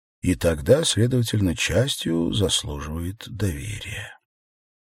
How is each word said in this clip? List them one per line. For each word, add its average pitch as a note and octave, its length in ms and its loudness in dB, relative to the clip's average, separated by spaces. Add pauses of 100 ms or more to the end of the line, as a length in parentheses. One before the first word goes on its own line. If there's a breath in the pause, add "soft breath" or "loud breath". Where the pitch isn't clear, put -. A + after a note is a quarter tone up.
(220)
и F2+ 140 2
тогда, E2+ 480 4
следовательно, A2+ 720 2
частью F#2 760 0
заслуживает E2+ 960 -2
доверия. G2 920 -6 (640)